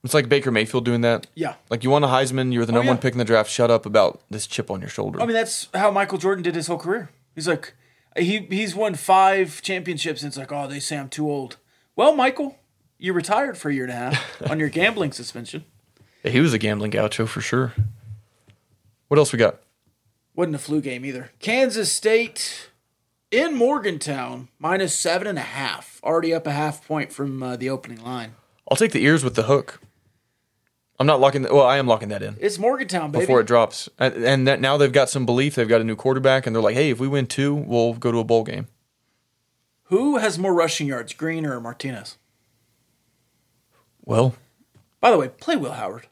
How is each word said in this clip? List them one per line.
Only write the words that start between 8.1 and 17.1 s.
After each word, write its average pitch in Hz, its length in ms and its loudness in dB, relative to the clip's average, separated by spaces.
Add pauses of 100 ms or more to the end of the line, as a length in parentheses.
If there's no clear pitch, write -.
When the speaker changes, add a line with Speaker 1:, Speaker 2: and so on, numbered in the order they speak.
Speaker 2:
he, 190 220 0 (100)
he's 190 260 -4
won 202 200 -2
five 190 680 4
championships, 170 600 -6
and 147 80 -8
it's - 80 -12
like, 131 140 -12
"Oh, 143 160 -6
they 143 140 -10
say 151 160 -6
I'm 139 120 -8
too 151 220 -4
old." 135 240 -8 (400)
Well, 285 180 4
Michael, 277 440 -2 (420)
you 185 140 -4
retired 208 440 0
for 151 120 -6
a 143 40 0
year 131 120 -4
and 123 80 -8
a - 20 -8
half 127 460 -6
Speaker 1:
<laughs> - 100 -4
Speaker 2:
on 156 80 -2
your 151 100 0
gambling 180 440 0
suspension. 120 500 -12 (600)
Speaker 1:
Yeah, - 80 -8
he 123 100 4
was 156 120 4
a 107 60 0
gambling 107 320 -2
gaucho 107 340 -2